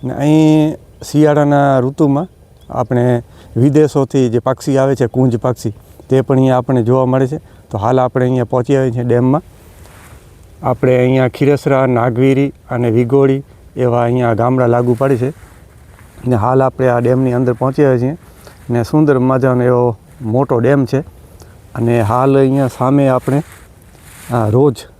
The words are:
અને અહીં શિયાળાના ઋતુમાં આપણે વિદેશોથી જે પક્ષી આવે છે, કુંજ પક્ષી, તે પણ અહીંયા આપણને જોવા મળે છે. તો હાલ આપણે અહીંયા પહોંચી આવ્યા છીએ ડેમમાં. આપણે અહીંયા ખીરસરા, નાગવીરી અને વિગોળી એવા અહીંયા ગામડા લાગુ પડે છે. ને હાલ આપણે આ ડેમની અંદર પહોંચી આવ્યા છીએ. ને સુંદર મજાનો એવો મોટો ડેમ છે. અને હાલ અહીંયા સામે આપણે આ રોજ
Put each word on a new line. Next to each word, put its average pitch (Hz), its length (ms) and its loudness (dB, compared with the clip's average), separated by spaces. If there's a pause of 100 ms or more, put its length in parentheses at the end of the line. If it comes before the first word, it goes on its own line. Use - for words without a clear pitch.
અને 127 100 -8
અહીં 156 640 2 (320)
શિયાળાના 143 720 2
ઋતુમાં 143 480 -2 (400)
આપણે 123 340 -2 (540)
વિદેશોથી 139 720 2
જે 113 100 0
પક્ષી 135 380 -2
આવે 135 180 0
છે, 120 120 -2 (100)
કુંજ 127 180 0
પક્ષી, 117 380 -4 (340)
તે 131 160 2
પણ 131 140 0
અહીંયા 131 240 2
આપણને 123 260 -2
જોવા 127 240 2
મળે 131 160 0
છે. 151 140 -8 (280)
તો 98 140 -6
હાલ 127 160 0
આપણે 127 260 -2
અહીંયા 127 280 -2
પહોંચી 131 240 0
આવ્યા 131 180 -2
છીએ 120 160 -6
ડેમમાં. 127 320 0 (1300)
આપણે 127 280 0
અહીંયા 127 380 0
ખીરસરા, 139 600 0
નાગવીરી 131 560 0 (240)
અને 120 160 -2
વિગોળી 135 500 2 (440)
એવા 120 180 0
અહીંયા 120 360 0
ગામડા 123 340 0
લાગુ 123 280 0
પડે 135 160 0
છે. 123 120 -4 (1000)
ને 123 140 2
હાલ 131 220 2
આપણે 131 240 -2
આ 120 120 0
ડેમની 127 360 0
અંદર 123 220 0
પહોંચી 135 260 0
આવ્યા 131 180 2
છીએ. 147 140 -4 (520)
ને 120 220 -2
સુંદર 147 280 2
મજાનો 127 440 0
એવો 123 340 0 (380)
મોટો 131 240 0
ડેમ 135 320 2
છે. 135 120 -2 (680)
અને 117 260 0 (120)
હાલ 135 300 2
અહીંયા 135 360 0
સામે 135 320 0
આપણે 131 340 -2 (960)
આ 110 180 0
રોજ 131 300 0 (140)